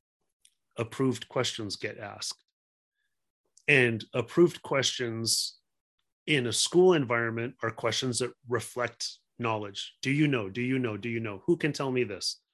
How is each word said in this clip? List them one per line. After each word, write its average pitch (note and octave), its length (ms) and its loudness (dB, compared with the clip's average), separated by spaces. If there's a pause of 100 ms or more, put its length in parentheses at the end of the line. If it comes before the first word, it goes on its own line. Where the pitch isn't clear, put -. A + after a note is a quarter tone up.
(760)
approved A#2+ 520 -2
questions A2+ 480 -4
get G#2 200 -8
asked. G2+ 440 -10 (1300)
And B2 360 4 (100)
approved C#3 500 4
questions A#2 960 -2 (680)
in C#3 220 2
a A2 60 -2
school F3+ 400 6
environment A#2 680 0
are A2+ 80 -2
questions A#2 500 -2
that B2 120 -2 (160)
reflect A#2 600 -4 (320)
knowledge. G#2+ 600 -4
Do C3 80 -2
you D3 180 4
know? A#2 220 0
Do A2 120 -6
you C3 180 0
know? A2+ 180 -2
Do G#2+ 120 -8
you A#2 100 -4
know? G#2 260 -8
Who E3+ 120 4
can D#3 160 0
tell C3+ 180 -2
me B2+ 120 2
this? G2+ 360 -6 (140)